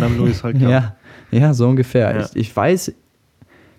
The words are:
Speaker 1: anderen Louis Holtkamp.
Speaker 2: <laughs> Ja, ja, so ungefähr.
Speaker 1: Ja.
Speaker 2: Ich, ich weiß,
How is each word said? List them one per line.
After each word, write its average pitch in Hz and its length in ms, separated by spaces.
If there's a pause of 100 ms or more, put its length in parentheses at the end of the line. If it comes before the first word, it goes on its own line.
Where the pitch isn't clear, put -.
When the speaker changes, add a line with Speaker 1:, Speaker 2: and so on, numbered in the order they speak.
Speaker 1:
anderen 120 140
Louis 120 260
Holtkamp. 123 280
Speaker 2:
<laughs> - 0
Ja, 123 260 (340)
ja, 147 220
so 120 160
ungefähr. 127 480
Speaker 1:
Ja. 107 60
Speaker 2:
Ich, - 140
ich 113 200
weiß, 170 380 (840)